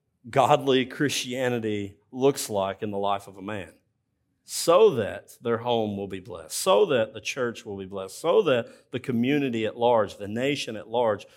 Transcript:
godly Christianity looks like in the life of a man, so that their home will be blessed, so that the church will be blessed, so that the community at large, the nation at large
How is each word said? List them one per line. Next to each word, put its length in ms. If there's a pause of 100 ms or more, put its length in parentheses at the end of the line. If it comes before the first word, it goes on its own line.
(300)
godly 560
Christianity 1120 (160)
looks 380
like 340
in 80
the 60
life 300
of 100
a 40
man, 300 (720)
so 520
that 360 (100)
their 160
home 400
will 100
be 120
blessed, 360
so 300
that 280
the 80
church 440
will 120
be 80
blessed, 340
so 240
that 480
the 80
community 680
at 120
large, 400
the 100
nation 480
at 120
large 380 (120)